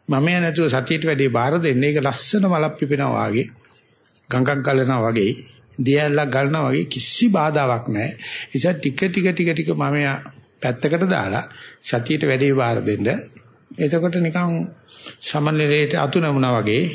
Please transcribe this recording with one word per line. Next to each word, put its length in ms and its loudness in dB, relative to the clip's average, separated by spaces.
මමයා 340 2
නැතුව 300 2
සතියට 360 0
වැඩේ 240 2
බාර 280 2
දෙන්න. 260 2
ඒක 160 2
ලස්සන 460 0
මලක් 300 2
පිපෙනවා 520 0
වගේ, 200 0
ගඟක් 380 0
ගලනවා 400 2
වගේ, 280 2
දියැලක් 560 2
ගලනවා 340 0
වගේ 200 0
කිසි 440 0
බාධාවක් 580 2
නැහැ. 220 -2
ඒ 400 -12
නිසා 240 0
ටික, 260 -4
ටික, 280 0
ටික, 220 0
ටික 240 -2
මමයා 420 0
පැත්තකට 500 0
දාලා 380 0
සතියට 440 -2
වැඩේ 300 2
බාර 280 2
දෙන්න. 260 0
එතකොට 420 0
නිකන් 340 0
සමනලයට 760 0
අතු 240 0
නැමුණා 360 2
වගේ 280 2